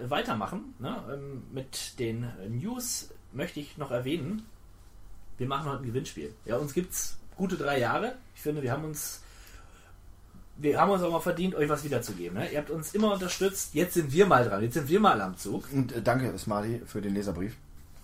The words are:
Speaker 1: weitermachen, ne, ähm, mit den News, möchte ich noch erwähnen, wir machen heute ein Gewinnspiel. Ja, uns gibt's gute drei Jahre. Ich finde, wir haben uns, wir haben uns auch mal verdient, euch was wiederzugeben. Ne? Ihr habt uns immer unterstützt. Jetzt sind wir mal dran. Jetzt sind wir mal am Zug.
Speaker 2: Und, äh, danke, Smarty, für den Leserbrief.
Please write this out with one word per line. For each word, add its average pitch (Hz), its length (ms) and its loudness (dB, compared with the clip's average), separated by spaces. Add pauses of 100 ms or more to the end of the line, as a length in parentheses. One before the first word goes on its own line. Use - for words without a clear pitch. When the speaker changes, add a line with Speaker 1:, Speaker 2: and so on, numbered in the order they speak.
Speaker 1:
weitermachen, 143 760 -4
ne, 139 240 -6 (100)
ähm, 139 300 -10 (100)
mit - 460 -8
den 117 280 -2 (220)
News, 214 640 -4 (220)
möchte 143 280 -6
ich - 180 -12
noch 143 120 -6
erwähnen, 147 560 -2 (920)
wir 127 100 -2
machen 143 240 -2
heute 135 120 -4
ein 131 40 -6
Gewinnspiel. - 480 -4 (100)
Ja, 113 120 0
uns 139 180 -2
gibt's - 440 0 (180)
gute 185 200 0
drei 139 220 2
Jahre. 156 380 2 (180)
Ich - 80 -16
finde, 151 200 0
wir 120 100 0
haben 151 120 -2
uns, - 380 -8 (1300)
wir 143 240 4
haben 185 100 8
uns 185 120 4
auch 175 100 2
mal 165 80 2
verdient, 175 340 0
euch 147 140 2
was 151 160 0
wiederzugeben. 101 540 -2
Ne? 156 120 -2
Ihr 143 80 -2
habt 147 120 -4
uns 156 240 -4
immer 214 180 6
unterstützt. 190 640 0
Jetzt 175 200 2
sind 151 180 2
wir 190 140 10
mal 127 180 8
dran. 101 180 2
Jetzt 117 120 0
sind 147 140 0
wir 175 100 6
mal 180 220 8
am 92 160 -4
Zug. - 360 -4
Speaker 2:
Und, 131 200 2
äh, 117 100 -2
danke, 120 360 4
Smarty, 110 460 -2
für - 160 -6
den 101 140 0
Leserbrief. 101 420 -2 (460)